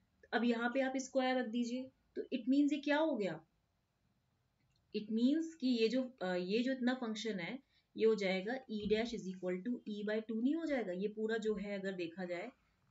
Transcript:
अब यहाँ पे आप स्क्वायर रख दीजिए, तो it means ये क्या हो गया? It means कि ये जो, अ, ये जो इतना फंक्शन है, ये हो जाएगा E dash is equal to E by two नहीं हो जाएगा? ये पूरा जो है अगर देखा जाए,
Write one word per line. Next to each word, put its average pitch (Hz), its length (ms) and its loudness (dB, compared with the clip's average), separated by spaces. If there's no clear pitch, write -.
अब 220 120 2
यहाँ 240 300 2
पे 269 60 4
आप 262 160 0
स्क्वायर 262 400 0
रख 254 100 0
दीजिए, 240 440 -2
तो - 80 -6
it 240 200 -6
means 285 180 6
ये 302 60 2
क्या 285 200 2
हो 311 180 4
गया? 175 280 -2
It 208 100 -4
means 269 540 2
कि 254 60 -2
ये 226 220 4
जो, 247 340 -2
अ, 180 120 0
ये 185 280 0
जो 262 100 0
इतना 254 220 0
फंक्शन 220 460 -4
है, 202 180 -6
ये 208 100 4
हो 220 80 6
जाएगा 190 400 0
E 214 160 -4
dash 220 220 2
is 214 120 -6
equal 185 420 -4
to 247 100 -4
E 208 200 -6
by 220 120 0
two 220 220 -4
नहीं 277 120 4
हो 330 100 -2
जाएगा? 247 280 -2
ये 190 160 -2
पूरा 220 280 -2
जो 214 180 0
है 202 240 -4
अगर 190 140 -4
देखा 180 320 -6
जाए, 175 280 -6